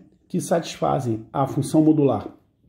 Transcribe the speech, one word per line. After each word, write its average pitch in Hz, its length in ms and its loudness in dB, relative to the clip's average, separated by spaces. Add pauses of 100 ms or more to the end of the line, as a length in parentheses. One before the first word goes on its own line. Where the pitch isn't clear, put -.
(260)
que 185 140 -4
satisfazem 139 920 -2
a 139 140 0
função 151 380 0
modular 143 500 2 (340)